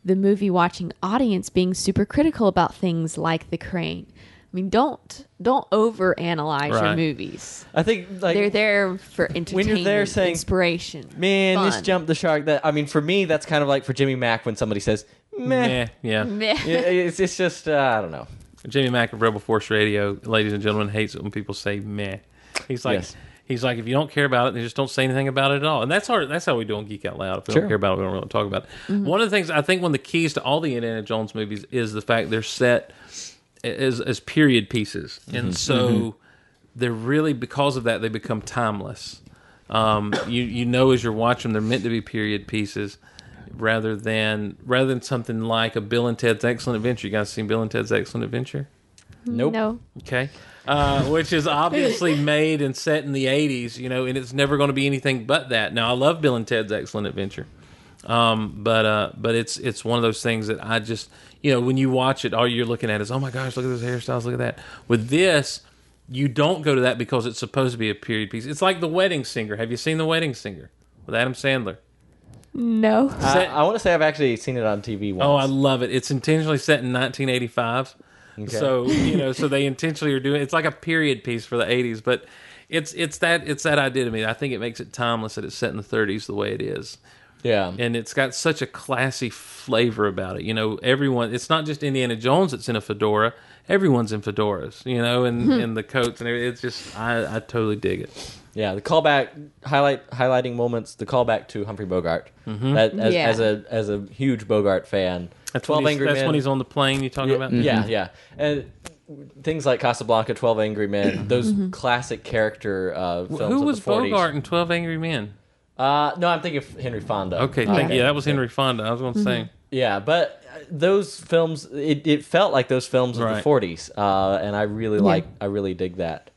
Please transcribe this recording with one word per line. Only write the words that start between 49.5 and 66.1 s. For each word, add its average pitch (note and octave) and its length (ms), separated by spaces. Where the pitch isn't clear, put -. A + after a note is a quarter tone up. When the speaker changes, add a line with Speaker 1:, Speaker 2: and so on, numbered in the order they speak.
Speaker 1:
No. A3 260
Speaker 2:
Okay. C3 300
Uh, C#3 380
which D#3 280
is D3+ 140
obviously E3+ 680
Speaker 1:
<laughs> C#3+ 60
Speaker 2:
made D3+ 400
and C3+ 140
set D3+ 280
in C#3+ 100
the C3+ 140
eighties, B2+ 520
you B2+ 100
know, B2+ 160
and B2+ 120
it's B2+ 160
never C#3 240
gonna C#3+ 160
be C#3 120
anything C3 400
but C3+ 240
that. A2 240
Now, A2+ 160
I B2 40
love D3+ 280
Bill C3+ 140
and A2+ 120
Ted's A2 240
Excellent G#2 360
Adventure. - 400
Um, A2 580
but, A2+ 220
uh, G#2+ 320
but A2+ 160
it's, A#2 240
it's - 260
one A#2 140
of A#2 60
those A2+ 180
things A2 260
that A2 160
I A2+ 160
just, A2 300
you D3 100
know, B2 100
when C3 160
you C3+ 120
watch B2+ 360
it, A2 80
all A#2 140
you're A#2+ 180
looking A#2 240
at G#2+ 120
is, G#2 100
"Oh C3+ 80
my C3+ 120
gosh, C3 240
look B2+ 100
at C3 40
those A#2+ 140
hairstyles, B2 420
look B2 80
at B2 60
that." A#2 180
With A#2 220
this, D#3+ 520
you C3+ 180